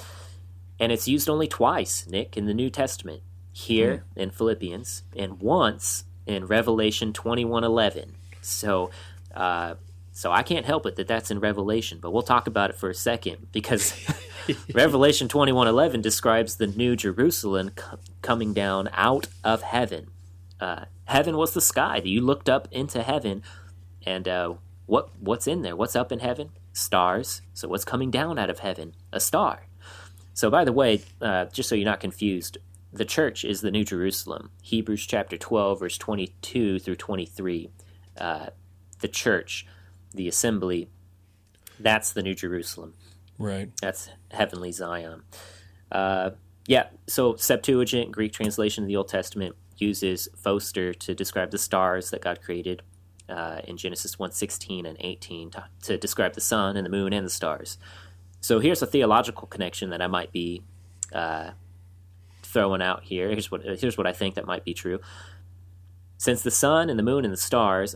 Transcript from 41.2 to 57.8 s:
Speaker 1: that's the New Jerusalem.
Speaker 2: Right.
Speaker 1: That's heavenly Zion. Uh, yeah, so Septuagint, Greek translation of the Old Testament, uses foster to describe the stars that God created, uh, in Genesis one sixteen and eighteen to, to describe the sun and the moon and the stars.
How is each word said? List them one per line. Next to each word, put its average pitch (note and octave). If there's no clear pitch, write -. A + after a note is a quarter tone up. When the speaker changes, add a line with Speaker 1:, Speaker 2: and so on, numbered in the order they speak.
Speaker 1:
that's A2
the G2+
New F#2+
Jerusalem. F2
Speaker 2:
Right. G2
Speaker 1:
That's -
heavenly F2+
Zion. E2+
Uh, F#2+
yeah, B2
so B2
Septuagint, B2
Greek G#2+
translation G#2+
of G2
the G2+
Old G2
Testament, F#2+
uses G2
foster G2
to -
describe F#2
the G2+
stars F#2
that F#2
God F2
created, F2+
uh, E2
in F2
Genesis F2+
one F#2
sixteen F#2+
and D#2+
eighteen E2+
to, G2
to G2
describe -
the -
sun G2+
and F#2+
the F2
moon G2
and G2+
the F2
stars. -